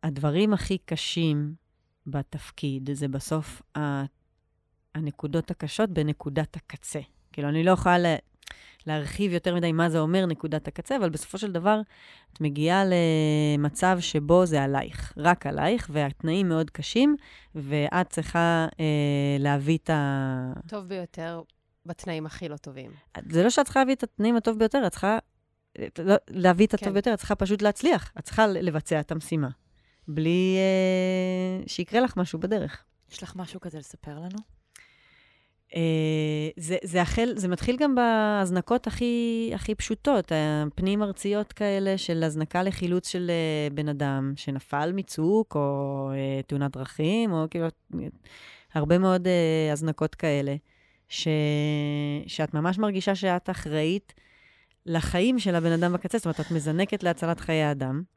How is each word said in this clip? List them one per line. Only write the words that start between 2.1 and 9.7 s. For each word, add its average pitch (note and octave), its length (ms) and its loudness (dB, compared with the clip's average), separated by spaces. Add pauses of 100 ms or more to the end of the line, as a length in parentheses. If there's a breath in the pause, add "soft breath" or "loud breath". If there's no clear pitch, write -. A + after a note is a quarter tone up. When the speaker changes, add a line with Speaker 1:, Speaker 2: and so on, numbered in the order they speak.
Speaker 1:
זה C#3 140 -4
בסוף C#3+ 540 -4 (160)
ה-, C#3+ 260 -2 (920)
הנקודות D#3 560 -4
הקשות F3+ 380 -2
בנקודת D3+ 680 -2
הקצה. - 440 -12 (320)
כאילו, C#3+ 180 -4
אני D#3+ 140 2
לא F3+ 80 6
יכולה F3+ 260 4
ל-, E3+ 180 4 (720 loud breath)
להרחיב D#3 460 -2
יותר F3 220 0
מדי E3+ 160 2